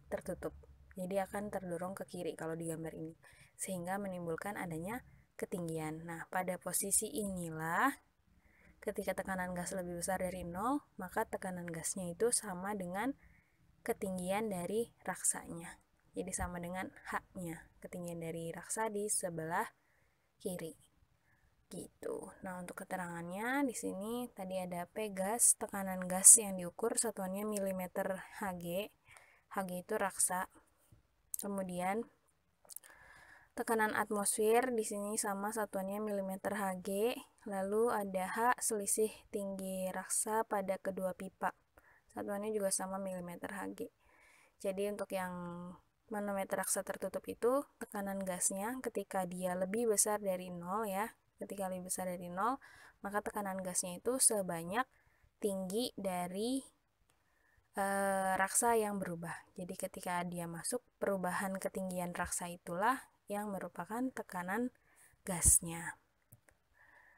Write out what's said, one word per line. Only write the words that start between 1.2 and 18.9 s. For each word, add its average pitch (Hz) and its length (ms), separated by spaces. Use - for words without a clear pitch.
terdorong 185 480
ke 185 80
kiri 165 320
kalau 160 160
di 165 160
gambar 160 240
ini, 160 240
sehingga 185 400
menimbulkan 175 640
adanya 185 400
ketinggian. 160 720
Nah, 165 240
pada 180 320
posisi 196 560
inilah 180 720
ketika 196 400
tekanan 185 400
gas 175 160
lebih 175 320
besar 185 160
dari 180 240
nol, 214 400
maka 190 240
tekanan 185 400
gasnya 170 480
itu 220 160
sama 202 480
dengan 190 400
ketinggian 196 720
dari 185 480
raksanya. - 800
Jadi 185 160
sama 175 320
dengan 185 240
H-nya, 180 480
ketinggian 170 400
dari 165 240
raksa 175 400
di 208 240